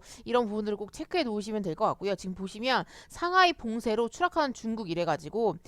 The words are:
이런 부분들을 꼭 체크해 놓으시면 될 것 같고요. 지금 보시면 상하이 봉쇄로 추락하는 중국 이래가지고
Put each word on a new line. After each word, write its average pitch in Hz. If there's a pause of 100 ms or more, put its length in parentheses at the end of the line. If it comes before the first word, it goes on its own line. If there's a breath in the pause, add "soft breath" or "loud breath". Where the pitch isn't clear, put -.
(240 loud breath)
이런 233
부분들을 208
꼭 208
체크해 330
놓으시면 214
될 160
것 214
같고요. 190
지금 185
보시면 214 (240 loud breath)
상하이 359
봉쇄로 226
추락하는 311
중국 220
이래가지고 165 (100)